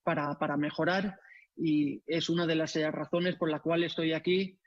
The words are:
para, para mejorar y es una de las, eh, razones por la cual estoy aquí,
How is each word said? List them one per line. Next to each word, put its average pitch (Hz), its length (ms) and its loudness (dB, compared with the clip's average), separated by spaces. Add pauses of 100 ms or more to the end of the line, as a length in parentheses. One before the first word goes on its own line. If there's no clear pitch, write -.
para, 147 360 -2
para 147 180 0
mejorar 170 580 0 (400)
y 151 520 0
es 160 220 0
una 170 160 2
de 160 100 2
las, 160 200 0
eh, 156 160 2
razones 170 440 -2
por 160 140 0
la 151 100 0
cual 170 240 0
estoy 160 300 0
aquí, 185 540 0